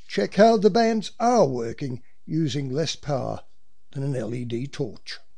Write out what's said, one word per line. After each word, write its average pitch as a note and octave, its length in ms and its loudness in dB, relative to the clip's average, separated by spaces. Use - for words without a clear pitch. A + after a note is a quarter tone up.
check G3 300 -2
how A3+ 200 10
the G3+ 140 6
bands A3+ 500 2
are A#3 260 6
working B2 560 -4
using C#3+ 460 0
less D3 260 -2
power A#2 440 -2
than C#3 100 -6
an C#3 140 -2
L A2+ 180 -4
E B2 100 -4
D A#2+ 220 -4
torch. - 520 -8